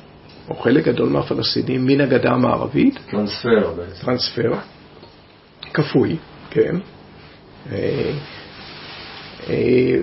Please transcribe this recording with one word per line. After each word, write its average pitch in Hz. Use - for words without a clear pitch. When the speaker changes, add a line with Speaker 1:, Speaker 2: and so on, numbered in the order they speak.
Speaker 1:
או -
חלק 135
גדול 127
מהפלסטינים, 131
מן 139
הגדה 127
המערבית. 127
Speaker 2:
טרנספר 117
בעצם. 87
Speaker 1:
טרנספר. 123
כפוי, 123
כן. 113
אה, 135
אה, 127